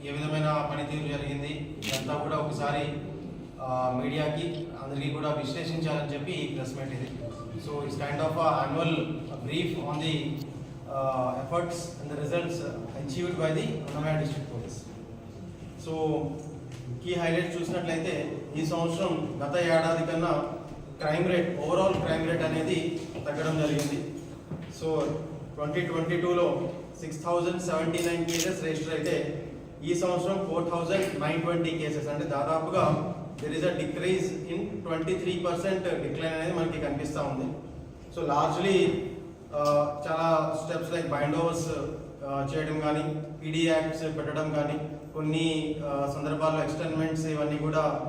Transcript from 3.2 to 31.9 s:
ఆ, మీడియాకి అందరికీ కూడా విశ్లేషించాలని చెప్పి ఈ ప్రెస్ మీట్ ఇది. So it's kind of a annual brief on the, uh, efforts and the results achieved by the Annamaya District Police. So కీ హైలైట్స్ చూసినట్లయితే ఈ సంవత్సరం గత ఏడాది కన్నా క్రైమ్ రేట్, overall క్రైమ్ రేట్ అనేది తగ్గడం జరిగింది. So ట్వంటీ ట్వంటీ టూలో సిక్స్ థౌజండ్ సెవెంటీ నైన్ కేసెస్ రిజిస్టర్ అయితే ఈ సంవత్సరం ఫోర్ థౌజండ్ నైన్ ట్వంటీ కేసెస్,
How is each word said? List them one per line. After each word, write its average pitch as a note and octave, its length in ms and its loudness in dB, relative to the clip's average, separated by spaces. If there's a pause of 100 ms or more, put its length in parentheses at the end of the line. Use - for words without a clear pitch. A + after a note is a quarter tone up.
ఆ, B2+ 420 2
మీడియాకి D#3 640 0 (160)
అందరికీ C#3 260 -2
కూడా C3+ 200 -2
విశ్లేషించాలని D3+ 840 -2
చెప్పి C#3+ 180 -4
ఈ D3 240 -2
ప్రెస్ B2+ 200 -4
మీట్ C3+ 140 -4
ఇది. B2+ 200 -4 (580)
So - 0 -
it's C#3+ 280 -4
kind C#3+ 240 -2
of D#3+ 140 2
a E3 160 4 (160)
annual D#3+ 280 2 (520)
brief D#3+ 320 0
on D3+ 240 -2
the, D#3 140 2 (800)
uh, C3 360 2 (100)
efforts E3+ 360 0
and - 360 -8
the D3 100 -4
results E3 360 0 (400)
achieved D#3 420 -2
by D#3+ 120 4
the - 140 2
Annamaya D3+ 580 0
District C#3 280 -2
Police. - 280 -6 (1040)
So D#3 380 2 (800)
కీ F3 160 0
హైలైట్స్ E3+ 420 2
చూసినట్లయితే E3+ 800 -2 (140)
ఈ D#3+ 100 2
సంవత్సరం E3 760 0
గత C#3+ 140 2
ఏడాది E3 540 4
కన్నా D#3+ 320 2 (580)
క్రైమ్ D#3 260 4
రేట్, F3 320 4
overall F3 460 4
క్రైమ్ D#3+ 240 2
రేట్ E3 120 2
అనేది D#3+ 600 2 (260)
తగ్గడం D#3 320 0
జరిగింది. D3 560 2 (680)
So D#3 180 2 (540)
ట్వంటీ D3+ 260 0
ట్వంటీ E3 400 0
టూలో F3 480 4 (320)
సిక్స్ D#3 220 -8
థౌజండ్ F3 380 2
సెవెంటీ E3 460 2
నైన్ E3+ 180 2
కేసెస్ E3 380 0
రిజిస్టర్ D#3 300 -2
అయితే D3+ 520 0 (380)
ఈ F3 120 0
సంవత్సరం F3+ 540 2
ఫోర్ E3+ 200 0
థౌజండ్ E3+ 520 0
నైన్ D#3+ 200 2
ట్వంటీ E3 300 2
కేసెస్, D3 360 -2